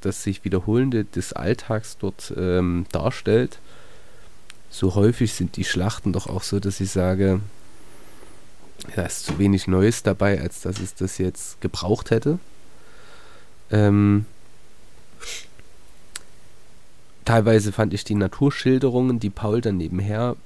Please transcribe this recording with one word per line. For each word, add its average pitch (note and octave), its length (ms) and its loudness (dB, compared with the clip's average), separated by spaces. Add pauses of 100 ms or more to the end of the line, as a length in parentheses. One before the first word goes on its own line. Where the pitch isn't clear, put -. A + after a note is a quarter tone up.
das - 220 -2
sich F#2+ 200 -4
Wiederholende G#2+ 640 2
des - 280 -6
Alltags G#2+ 640 -2
dort, - 380 -6
ähm, F2+ 560 2
darstellt, - 680 2 (1120)
so F#2+ 260 2
häufig G#2+ 380 4
sind - 220 -2
die F2+ 80 -2
Schlachten - 480 0
doch F#2 160 -2
auch - 160 -4
so, G2+ 160 0
dass G2 220 -2
ich F#2 100 -2
sage, F#2+ 480 4 (1600)
da G2 80 0
ist - 220 -6
zu D2 140 -2
wenig G2 280 4
Neues F#2+ 360 4
dabei, G2 380 2
als - 200 -6
dass G2 180 -4
es F#2 160 -6
das - 220 -4
jetzt - 440 -4
gebraucht - 500 -2
hätte. C#3 280 2 (1300)
Ähm, G#2 540 8 (3000)
teilweise A2 480 6
fand F2+ 220 2
ich G#2 100 -2
die G#2+ 120 0
Naturschilderungen, B2+ 1040 4
die G#2 100 0
Paul A2 320 0
dann G#2 160 2
nebenher G2 580 0 (100)